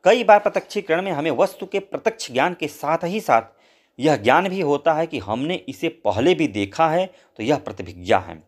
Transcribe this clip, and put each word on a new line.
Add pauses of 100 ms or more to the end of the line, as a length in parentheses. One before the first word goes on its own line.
कई
बार
प्रत्यक्षीकरण
में
हमें
वस्तु
के
प्रत्यक्ष
ज्ञान
के
साथ
ही
साथ (580)
यह
ज्ञान
भी
होता
है
कि
हमने
इसे
पहले
भी
देखा
है,
तो
यह
प्रतिभिज्ञा
है। (120)